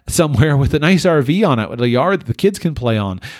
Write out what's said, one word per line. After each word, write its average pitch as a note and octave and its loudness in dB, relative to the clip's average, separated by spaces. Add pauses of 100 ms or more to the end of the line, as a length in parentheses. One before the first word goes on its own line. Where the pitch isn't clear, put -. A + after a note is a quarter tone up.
somewhere D3 2
with C3+ 2
a D3+ 0
nice E3 2
R D#3+ 2
V D#3 0
on C#3 2
it, G#2 -4
with A#2+ -8
a A#2+ 0
yard D3+ 0
that - -20
the A#2 -2
kids G3 0
can D#3 -4
play A2+ -2
on, F#2+ -4 (200)